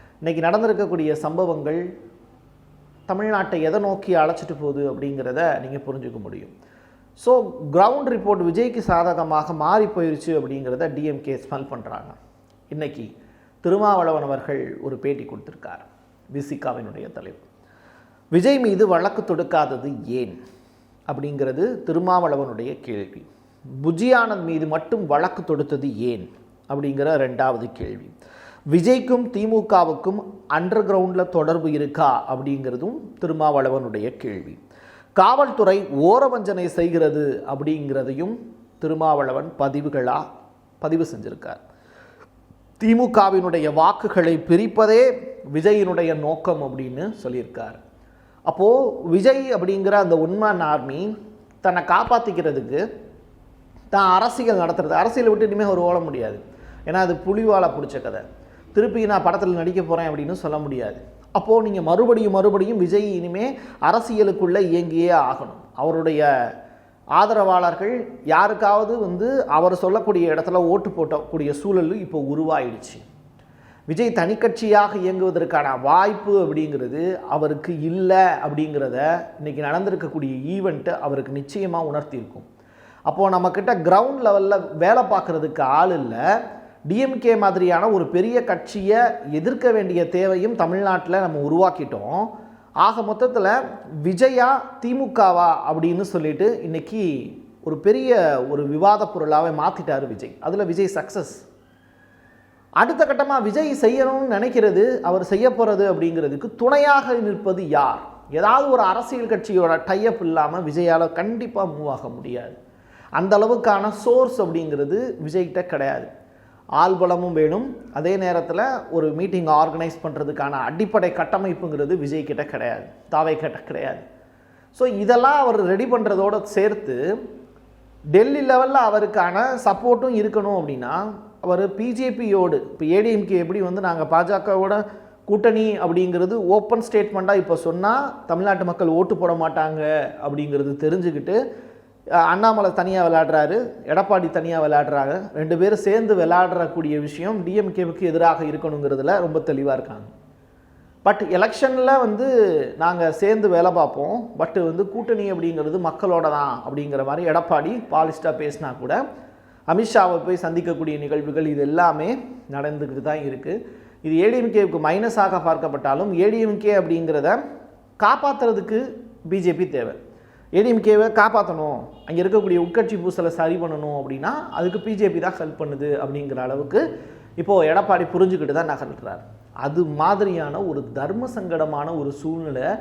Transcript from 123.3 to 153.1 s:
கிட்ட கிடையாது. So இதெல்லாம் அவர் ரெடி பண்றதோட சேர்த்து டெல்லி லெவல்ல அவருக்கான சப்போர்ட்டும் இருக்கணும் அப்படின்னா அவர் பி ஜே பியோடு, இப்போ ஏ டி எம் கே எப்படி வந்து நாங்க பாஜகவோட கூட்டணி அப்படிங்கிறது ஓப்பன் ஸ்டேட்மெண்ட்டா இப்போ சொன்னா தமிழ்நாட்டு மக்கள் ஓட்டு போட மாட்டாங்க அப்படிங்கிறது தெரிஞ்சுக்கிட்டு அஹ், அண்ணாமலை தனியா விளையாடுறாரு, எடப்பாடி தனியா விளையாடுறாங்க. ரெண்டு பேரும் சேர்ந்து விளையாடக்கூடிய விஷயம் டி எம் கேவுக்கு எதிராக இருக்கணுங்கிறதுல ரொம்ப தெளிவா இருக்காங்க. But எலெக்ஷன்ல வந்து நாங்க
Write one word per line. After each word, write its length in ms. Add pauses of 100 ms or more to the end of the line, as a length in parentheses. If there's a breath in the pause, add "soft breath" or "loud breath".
கிட்ட 200 (100)
கிடையாது. 320 (760 soft breath)
So 60 (200)
இதெல்லாம் 400
அவர் 160 (120)
ரெடி 220
பண்றதோட 420 (200)
சேர்த்து 420 (1200)
டெல்லி 360
லெவல்ல 380
அவருக்கான 560 (200)
சப்போர்ட்டும் 560
இருக்கணும் 380
அப்படின்னா 340 (520)
அவர் 160 (180)
பி 80 (100)
ஜே 100 (120)
பியோடு, 380 (140)
இப்போ 220
ஏ 100
டி 140
எம் 100
கே 160
எப்படி 240
வந்து 180
நாங்க 180 (100)
பாஜகவோட 600 (560 loud breath)
கூட்டணி 360 (180)
அப்படிங்கிறது 520 (200)
ஓப்பன் 320
ஸ்டேட்மெண்ட்டா 540
இப்போ 140 (120)
சொன்னா 240 (380)
தமிழ்நாட்டு 400
மக்கள் 300
ஓட்டு 220
போட 120 (100)
மாட்டாங்க 380 (440)
அப்படிங்கிறது 460 (120)
தெரிஞ்சுக்கிட்டு 520 (760 loud breath)
அஹ், 160
அண்ணாமலை 480
தனியா 340
விளையாடுறாரு, 640 (140)
எடப்பாடி 440
தனியா 320
விளையாடுறாங்க. 720
ரெண்டு 240
பேரும் 200
சேர்ந்து 380
விளையாடக்கூடிய 840
விஷயம் 440
டி 100
எம் 200
கேவுக்கு 280
எதிராக 420
இருக்கணுங்கிறதுல 760
ரொம்ப 200
தெளிவா 340
இருக்காங்க. 340 (960 soft breath)
But 140 (100)
எலெக்ஷன்ல 680
வந்து 280 (500)
நாங்க 340